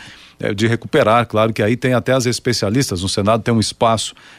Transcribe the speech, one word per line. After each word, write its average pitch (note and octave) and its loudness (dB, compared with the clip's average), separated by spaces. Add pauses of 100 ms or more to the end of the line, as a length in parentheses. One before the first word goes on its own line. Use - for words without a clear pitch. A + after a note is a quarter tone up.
(380)
é, A2 -4
de G#2 -2
recuperar. A#2 2
Claro A2 0
que G#2+ -2
aí A2 2
tem B2+ 0
até B2 0
as B2+ 0
especialistas, A2+ -2
no F#2+ -4
Senado G#2 0
tem A#2 0
um A2 2
espaço, - 0 (240)